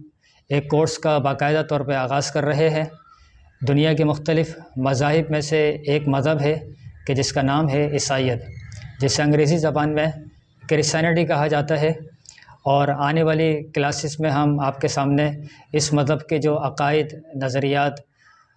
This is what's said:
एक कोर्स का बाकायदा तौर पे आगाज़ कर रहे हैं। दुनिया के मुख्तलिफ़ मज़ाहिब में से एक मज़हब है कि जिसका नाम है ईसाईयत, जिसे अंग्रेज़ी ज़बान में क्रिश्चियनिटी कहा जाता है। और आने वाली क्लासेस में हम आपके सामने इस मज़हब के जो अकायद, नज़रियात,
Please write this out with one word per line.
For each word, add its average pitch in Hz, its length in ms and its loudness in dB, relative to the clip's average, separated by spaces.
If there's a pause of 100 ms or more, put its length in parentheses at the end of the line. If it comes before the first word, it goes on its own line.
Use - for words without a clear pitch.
(500)
एक 143 200 0
कोर्स 156 280 2
का 151 220 2
बाकायदा 143 440 0
तौर 147 180 -2
पे 139 140 -2
आगाज़ 131 360 -2
कर 147 120 0
रहे 151 240 2
हैं। 156 220 -2 (680)
दुनिया 143 340 2
के 151 100 2
मुख्तलिफ़ 156 500 0 (240)
मज़ाहिब 147 520 2
में 151 100 0
से 151 180 0 (300)
एक 147 200 0
मज़हब 139 320 2
है 147 140 2 (520)
कि 139 80 0
जिसका - 280 0
नाम 143 260 2
है 143 160 2 (120)
ईसाईयत, 131 460 -2 (580)
जिसे 139 220 0
अंग्रेज़ी 147 360 4
ज़बान 151 320 0
में 151 220 0 (500)
क्रिश्चियनिटी 160 600 2
कहा 151 240 0
जाता 151 280 0
है। 156 180 2 (720)
और 143 240 2
आने 143 320 0
वाली 160 300 2 (220)
क्लासेस 143 460 -2
में 156 100 0
हम 147 300 2
आपके 139 280 -2
सामने 143 420 0 (440)
इस 147 200 0
मज़हब 147 360 0
के 156 80 0
जो 151 160 0
अकायद, 147 680 -2 (140)
नज़रियात, 139 680 -2 (520)